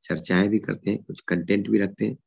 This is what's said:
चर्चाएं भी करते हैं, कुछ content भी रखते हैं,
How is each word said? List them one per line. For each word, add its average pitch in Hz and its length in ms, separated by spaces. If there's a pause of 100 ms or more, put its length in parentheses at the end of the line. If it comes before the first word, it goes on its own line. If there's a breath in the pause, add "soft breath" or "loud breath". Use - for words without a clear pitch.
चर्चाएं 90 460
भी 107 100
करते - 320
हैं, 107 140
कुछ - 160
content 98 480
भी 110 100
रखते 101 280
हैं, 110 100 (100)